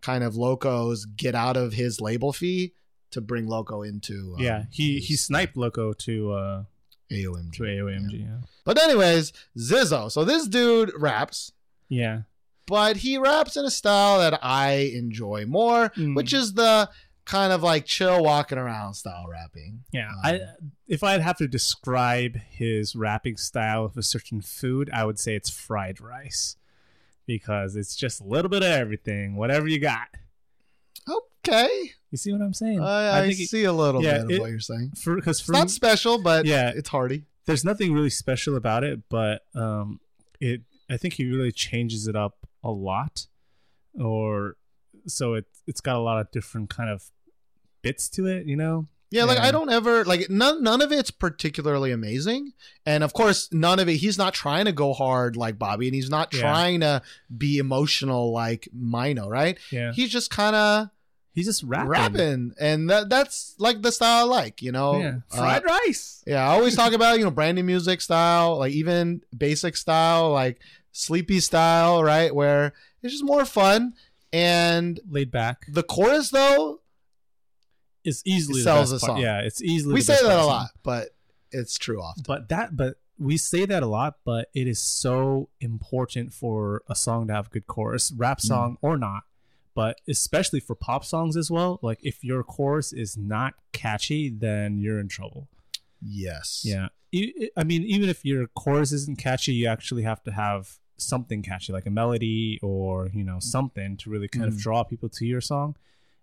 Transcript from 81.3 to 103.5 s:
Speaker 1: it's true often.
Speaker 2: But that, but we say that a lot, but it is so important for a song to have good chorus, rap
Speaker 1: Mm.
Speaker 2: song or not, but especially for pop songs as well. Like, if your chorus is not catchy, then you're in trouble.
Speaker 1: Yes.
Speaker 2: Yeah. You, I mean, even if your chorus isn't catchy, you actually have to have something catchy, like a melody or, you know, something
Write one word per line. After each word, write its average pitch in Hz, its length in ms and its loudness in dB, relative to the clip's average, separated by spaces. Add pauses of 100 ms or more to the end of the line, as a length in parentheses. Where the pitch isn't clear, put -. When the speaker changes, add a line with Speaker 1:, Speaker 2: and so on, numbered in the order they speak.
Speaker 1:
it's 123 260 -6
true 107 240 -6
often. 85 240 -12
Speaker 2:
But 135 220 -6
that, 175 280 -2
but 131 200 0 (220)
we 151 180 0
say 175 300 0
that 190 160 0
a 123 40 0
lot, 117 380 -2
but 117 300 -2
it 131 120 0
is 117 140 -2
so 135 680 0 (120)
important 120 720 -6
for 107 560 -4
a - 80 -6
song 117 320 -2
to 107 60 -2
have 104 160 -4
good 107 180 -8
chorus, 113 440 -2
rap 123 260 0
Speaker 1:
Mm. - 80 -6
Speaker 2:
song 120 340 0
or 156 160 2
not, 101 280 -4 (500)
but 110 340 -2
especially - 520 -2
for - 140 -8
pop 135 300 -6
songs 165 320 -2
as 160 140 -2
well. 175 320 0
Like, 113 200 -4
if - 220 -10
your 127 180 -2
chorus 143 500 -2
is 113 260 -8
not 107 360 -4 (180)
catchy, 139 580 -4
then 104 480 -2
you're 107 200 -2
in 101 100 -6
trouble. - 400 -14 (520)
Speaker 1:
Yes. 92 640 -10
Speaker 2:
Yeah. 98 240 -4 (240)
You, 214 440 -4
I 165 80 -2
mean, 165 180 0
even 202 260 0
if - 160 -6
your 135 240 -2
chorus 143 440 0
isn't 143 260 -6
catchy, 131 340 -2
you 117 140 0
actually 113 380 -4
have 110 200 -4
to 113 80 -8
have 104 460 -4 (180)
something 117 460 -6
catchy, 92 300 -8
like 95 140 -6
a 101 40 -4
melody 113 720 -2
or, 95 500 -2
you 104 120 -4
know, 92 160 -6
something 101 580 -4